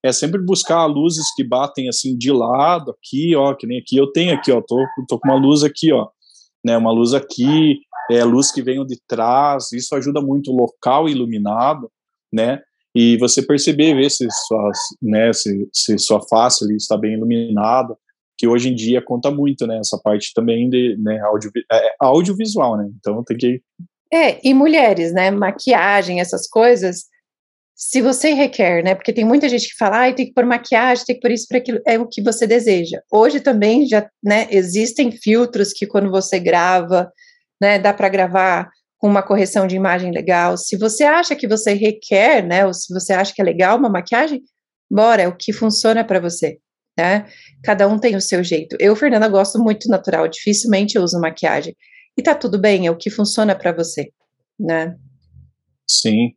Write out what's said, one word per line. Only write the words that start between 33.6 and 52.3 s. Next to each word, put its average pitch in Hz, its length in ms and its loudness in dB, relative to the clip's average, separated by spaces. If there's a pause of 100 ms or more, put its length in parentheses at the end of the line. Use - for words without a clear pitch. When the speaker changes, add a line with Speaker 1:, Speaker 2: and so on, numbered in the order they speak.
Speaker 2:
já, 214 180 2 (160)
né, 208 300 0
existem 208 600 0
filtros 220 580 0
que - 160 -8
quando 202 240 0
você 190 300 -2
grava, 175 680 0 (520)
né, 202 180 2
dá 202 140 2
pra 196 160 0
gravar 185 600 0 (320)
com 208 60 0
uma 202 160 2
correção 196 420 0
de 185 100 -2
imagem 180 360 -2
legal. 175 440 0
Se 185 220 -8
você 220 260 0
acha 302 320 2
que 262 120 -6
você 214 260 0
requer, 214 720 2
né, 185 220 2
ou 185 60 -2
se 175 200 -10
você 185 200 -4
acha 190 200 0
que - 80 -4
é 185 40 2
legal 180 340 2
uma 262 100 2
maquiagem, 240 540 -2 (480)
bora, 214 320 4
é 175 40 0
o 180 80 -6
que - 160 -8
funciona 220 540 0
pra 190 140 0
você, 170 400 -6 (360)
né? 190 300 0 (380)
Cada 202 240 2
um 214 100 2
tem 214 180 0
o 190 60 -4
seu 180 220 -2
jeito. 160 360 -4
Eu, 208 160 4
Fernanda, 226 320 2
gosto 196 300 0
muito 214 320 0
natural, 185 380 0
dificilmente 208 720 0
eu 185 60 2
uso 175 160 -2
maquiagem. 160 560 -2 (400)
E - 60 -4
tá 330 140 2